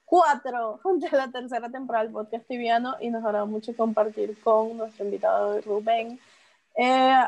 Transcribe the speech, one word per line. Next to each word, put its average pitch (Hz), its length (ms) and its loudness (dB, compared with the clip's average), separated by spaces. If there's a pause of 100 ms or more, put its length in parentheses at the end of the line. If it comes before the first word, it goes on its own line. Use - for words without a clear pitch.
cuatro 254 760 2 (160)
de 320 200 -4
la 262 160 0
tercera 247 380 -8
temporada 247 360 -4
del 220 80 -10
podcast 214 340 -10
tibiano 240 520 0
y 240 120 -4
nos 226 120 -4
hará 208 220 0
mucho 214 320 -6
compartir 214 640 0
con 226 340 2
nuestro 220 300 -8
invitado 202 560 0
Rubén. 226 580 -4 (560)
Eh, 262 380 4 (140)